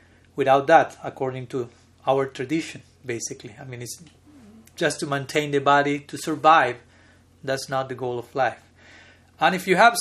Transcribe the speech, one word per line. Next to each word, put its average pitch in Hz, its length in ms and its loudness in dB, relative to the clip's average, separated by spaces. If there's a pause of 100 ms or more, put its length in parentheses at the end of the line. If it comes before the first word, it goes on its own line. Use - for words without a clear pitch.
(360)
without 135 320 2
that, 151 360 6
according 131 440 -8
to 120 220 -8 (360)
our 135 220 2
tradition, 143 560 -6 (220)
basically? 117 540 -10
I 139 40 -18
mean, 123 180 -14
it's 120 200 -14 (760)
just 151 260 -2
to - 40 -6
maintain 143 460 -4
the 143 80 2
body, 143 400 2
to 143 180 -14
survive. 151 600 2 (640)
That's 131 260 -6
not 131 200 -4
the 127 60 -10
goal 123 240 -6
of - 160 -14
life. 123 260 -2 (760)
And 175 160 2
if 180 120 -8
you 180 80 2
have 233 260 6